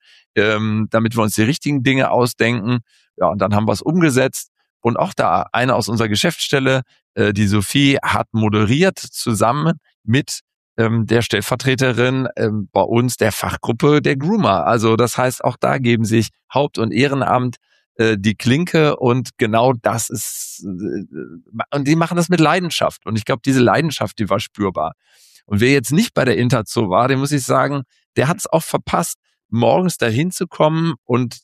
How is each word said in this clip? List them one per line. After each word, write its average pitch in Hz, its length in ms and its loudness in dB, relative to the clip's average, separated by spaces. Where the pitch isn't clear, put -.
ähm, 107 540 0
damit 113 280 0
wir 110 60 2
uns 107 120 -2
die 110 80 2
richtigen 143 400 -2
Dinge 131 280 2
ausdenken. 120 680 0
Ja, 90 100 0
und 101 120 -2
dann 101 140 0
haben 107 140 0
wir 110 60 2
es - 80 -6
umgesetzt. 143 680 0
Und 117 180 -2
auch - 160 -2
da, 92 380 0
eine 120 240 0
aus 104 140 -2
unserer 113 180 0
Geschäftsstelle, 131 760 0
äh, 104 180 2
die 104 140 2
Sophie, 135 540 2
hat - 300 -2
moderiert 110 680 2
zusammen 123 800 -2
mit, 127 340 -2
ähm, 113 280 0
der 113 160 2
Stellvertreterin, 123 1160 0
ähm, 107 340 -2
bei 98 100 0
uns 120 360 0
der 110 160 2
Fachgruppe 135 680 0
der 143 140 0
Groomer. 135 500 0
Also 113 300 2
das 117 220 0
heißt, 127 260 -2
auch 127 160 -2
da 135 180 0
geben 117 280 2
sich 110 240 2
Haupt- 143 240 -2
und 113 160 -2
Ehrenamt, 127 640 0
äh, 110 220 2
die 98 180 0
Klinke 170 600 2
und 123 420 0
genau 117 360 2
das 110 360 -4
ist, - 540 -12
äh, 90 1120 -10
und 143 100 -2
die 156 120 4
machen 165 180 -2
das 175 140 0
mit 175 100 2
Leidenschaft. 160 680 0
Und 110 120 -2
ich 104 80 -6
glaub, 135 180 -4
diese 135 160 2
Leidenschaft, 120 600 0
die 98 100 -2
war 95 100 0
spürbar. 85 540 -6
Und 104 140 -2
wer 131 140 4
jetzt 131 180 0
nicht 208 220 0
bei 147 100 0
der 113 140 2
Interzo 117 520 0
war, 117 200 2
dem 131 100 0
muss 143 140 -4
ich 135 100 0
sagen, 135 400 -2
der 123 140 2
hat's - 180 -4
auch 160 160 0
verpasst, - 540 -4
morgens 135 460 2
dahin 120 320 0
zu 180 180 -6
kommen 160 460 0
und 123 380 -2